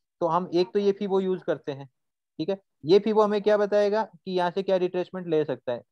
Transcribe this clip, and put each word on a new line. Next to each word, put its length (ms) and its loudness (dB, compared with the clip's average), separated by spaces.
तो 60 0
हम 260 -2
एक 200 0
तो 60 0
ये 140 2
फीबो 260 -2
यूज़ 240 -2
करते 280 -6
हैं, 160 -14
ठीक 100 -6
है। 80 -4
ये 140 8
फीबो 220 2
हमें 200 2
क्या 160 2
बताएगा 480 2
कि 260 -14
यहाँ 200 0
से 120 -4
क्या 140 2
रिट्रेसमेंट 500 -4
ले 180 2
सकता 260 -6
है। 100 -8